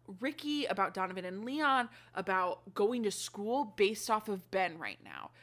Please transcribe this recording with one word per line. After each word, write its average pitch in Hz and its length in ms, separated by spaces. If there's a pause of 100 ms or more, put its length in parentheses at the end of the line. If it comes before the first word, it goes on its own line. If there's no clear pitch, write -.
(200)
Ricky, 294 460
about 196 280
Donovan 185 320
and 185 180
Leon, 269 460 (240)
about 185 640
going 233 280
to 208 80
school 214 640
based 208 360
off 214 180
of 190 220
Ben 180 260
right 113 260
now. - 280 (120)